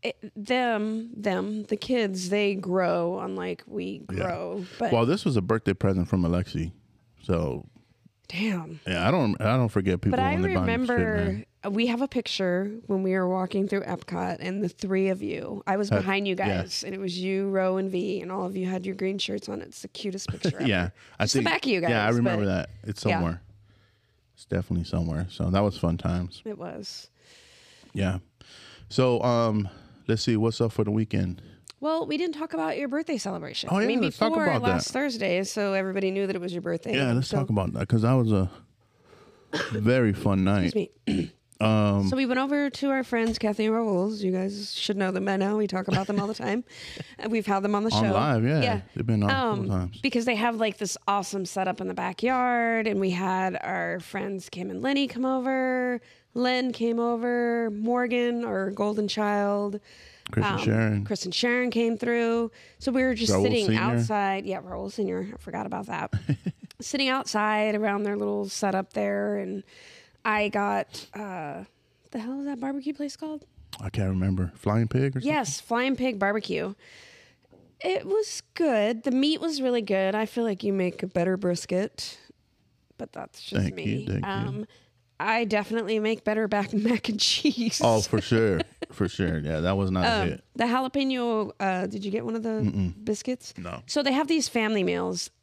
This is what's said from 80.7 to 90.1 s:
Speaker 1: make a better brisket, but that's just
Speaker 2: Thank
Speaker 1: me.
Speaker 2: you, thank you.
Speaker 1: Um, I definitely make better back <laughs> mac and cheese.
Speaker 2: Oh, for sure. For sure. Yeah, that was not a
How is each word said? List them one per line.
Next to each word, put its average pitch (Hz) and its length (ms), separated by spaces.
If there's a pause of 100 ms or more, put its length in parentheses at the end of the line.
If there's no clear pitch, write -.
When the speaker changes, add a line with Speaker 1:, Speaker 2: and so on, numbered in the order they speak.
Speaker 1:
make 185 300
a 185 40
better 185 300
brisket, 180 800 (800)
but - 140
that's - 320
just - 200
Speaker 2:
Thank 82 120
Speaker 1:
me. - 80
Speaker 2:
you, 104 240
thank 98 180
you. 196 60
Speaker 1:
Um, 196 340 (540)
I 226 260
definitely 214 540
make 214 240
better 214 240
back 202 260
<laughs> 208 140
mac 233 220
and 214 100
cheese. - 640
Speaker 2:
Oh, 113 180
for - 200
sure. 110 400 (300)
For 98 160
sure. 85 320
Yeah, 78 220
that 92 160
was 98 140
not 92 140
a 220 180